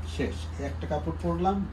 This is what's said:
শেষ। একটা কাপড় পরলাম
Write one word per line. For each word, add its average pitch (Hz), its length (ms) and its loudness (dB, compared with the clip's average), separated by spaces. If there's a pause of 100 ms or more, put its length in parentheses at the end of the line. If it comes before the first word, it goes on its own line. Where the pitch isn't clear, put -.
(160)
শেষ। - 440 -2
একটা - 260 -4
কাপড় 170 360 0
পরলাম 180 500 4